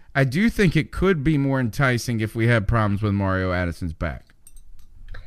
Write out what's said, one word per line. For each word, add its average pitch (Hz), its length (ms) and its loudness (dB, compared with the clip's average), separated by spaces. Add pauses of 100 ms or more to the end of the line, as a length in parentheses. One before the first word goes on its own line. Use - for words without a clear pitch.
(140)
I 139 80 2
do 147 260 2
think 196 280 2
it 147 160 0
could 180 320 0
be 160 120 2
more 135 220 0
enticing 123 640 0
if 110 160 -2
we 113 100 2
had 117 220 4
problems 104 340 2
with 104 120 2
Mario 95 380 0
Addison's 87 400 -2
back. 76 340 -8 (1000)